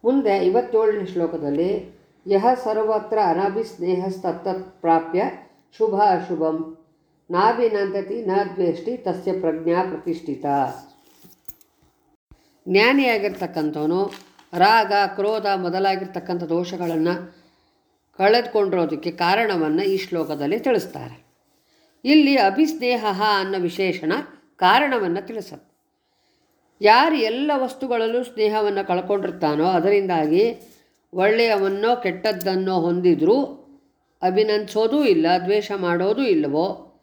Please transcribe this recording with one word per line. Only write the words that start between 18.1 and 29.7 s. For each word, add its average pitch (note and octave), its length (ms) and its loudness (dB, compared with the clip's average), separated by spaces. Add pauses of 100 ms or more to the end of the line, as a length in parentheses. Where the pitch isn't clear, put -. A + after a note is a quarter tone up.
ಕಳೆದುಕೊಂಡಿರೋದಕ್ಕೆ F#3+ 920 0
ಕಾರಣವನ್ನು F3 720 0
ಈ F#3+ 140 0
ಶ್ಲೋಕದಲ್ಲಿ D#3 640 -4
ತಿಳಿಸ್ತಾರೆ. D#3 680 -4 (800)
ಇಲ್ಲಿ C#4 320 6
ಅಭಿಸ್ನೇಹ B3 680 2 (340)
ಅನ್ನೋ F#3+ 200 -4
ವಿಶೇಷಣ F3 540 -2 (440)
ಕಾರಣವನ್ನು G3+ 680 2
ತಿಳಿಸುತ್ತೆ. G#3 420 -14 (1120)
ಯಾರು B3 340 6
ಎಲ್ಲ C4 400 0
ವಸ್ತುಗಳಲ್ಲೂ B3 680 -2
ಸ್ನೇಹವನ್ನು G#3 640 0
ಕಳ್ಕೊಂಡಿರ್ತಾನೋ, F3+ 760 -2
ಅದರಿಂದಾಗಿ F#3 920 2 (580)